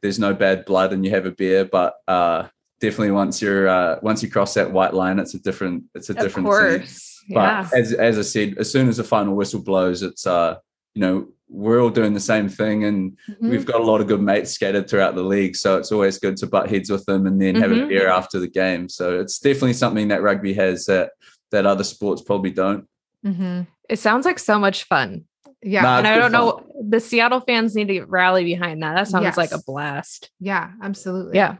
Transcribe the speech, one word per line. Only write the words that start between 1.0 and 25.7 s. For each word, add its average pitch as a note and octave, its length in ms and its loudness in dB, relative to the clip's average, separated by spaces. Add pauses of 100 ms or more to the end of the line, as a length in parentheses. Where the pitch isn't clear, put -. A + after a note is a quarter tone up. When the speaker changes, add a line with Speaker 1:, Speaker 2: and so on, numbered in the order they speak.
Speaker 1:
you F#2+ 80 -2
have F#2+ 140 0
a F2+ 40 -6
beer. F#2+ 340 0
But, F#2 300 0 (140)
uh, E2+ 400 0 (320)
definitely G#2+ 320 0
once G2 300 0
you're, G2 260 2
uh, F2+ 340 2
once G#2+ 200 -2
you G2+ 80 -6
cross G2 240 0
that F#2+ 180 0
white F#2 220 2
line, F#2 240 0
it's F#2 160 -6
a F2+ 40 -10
different, F#2 460 -6 (100)
it's - 160 -16
a - 40 -4
Speaker 2:
Of - 40 -10
Speaker 1:
different F#2+ 280 -2
Speaker 2:
course. G3 440 2
Speaker 1:
scene. - 440 -12
But A2+ 80 2
Speaker 2:
Yeah. G2 320 0
Speaker 1:
as, A#2 180 2
as A2+ 260 2
I G2+ 40 0
said, G#2 360 -2
as G#2+ 140 -4
soon C3 160 4
as A2+ 80 0
the A2+ 80 -4
final G2+ 320 0
whistle G2 240 -2
blows, F#2 420 0
it's, - 240 -6
uh, E2+ 300 2 (380)
you G#2+ 60 -4
know, F#2 280 0 (220)
we're A2 300 2
all A#2 100 4
doing G#2+ 240 2
the G2 60 -4
same G#2+ 280 0
thing, G#2+ 360 -2
and F#2+ 320 -2 (140)
Speaker 2:
Mm-hmm. A3+ 200 -4
Speaker 1:
we've A2 160 -2
got A#2 140 0
a A#2 40 0
lot A2 160 4
of G2+ 80 -2
good G2+ 140 2
mates G2+ 300 0
scattered G2 360 -2
throughout F#2+ 260 2
the F#2 80 -4
league. F#2+ 320 0
So F#2+ 240 0
it's - 140 -6
always G2 260 2
good G2 200 -2
to G2 80 -6
butt F#2+ 240 0
heads G2 200 -2
with G2 160 -4
them G2 200 0
and F#2+ 140 2
then F#2+ 160 2
have G2 140 4
a - 40 4
Speaker 2:
Mm-hmm. - 140 0
Speaker 1:
beer F#2+ 200 2
after F#2 320 0
the F2+ 80 -4
game. F2+ 400 -2
So F2+ 320 -4
it's - 180 -8
definitely C3+ 360 2
something G#2+ 340 0
that F#2+ 140 0
rugby G2 320 0
has F#2+ 320 0
that, F#2 240 2 (420)
that G2+ 140 4
other G2 180 2
sports F#2 380 -4
probably F#2+ 280 -2
don't. F#2+ 360 -2 (380)
Speaker 3:
Mm-hmm. F3+ 380 -4 (260)
Speaker 2:
It A3 100 -4
sounds A#3+ 280 0
like F4+ 120 0
so G#3 200 0
much G3 260 0
fun. C3+ 400 -2 (380)
Speaker 3:
Yeah. G3+ 200 0